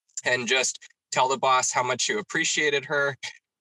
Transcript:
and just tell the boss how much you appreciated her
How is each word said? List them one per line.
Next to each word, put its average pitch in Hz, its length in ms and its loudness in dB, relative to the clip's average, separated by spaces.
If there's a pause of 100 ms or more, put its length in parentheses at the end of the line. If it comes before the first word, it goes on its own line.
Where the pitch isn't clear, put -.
(240)
and 123 220 0
just 127 320 0 (320)
tell - 180 2
the - 100 0
boss 127 340 2
how - 100 0
much 123 260 -2
you 120 100 -2
appreciated 156 680 -2
her 143 300 -2 (440)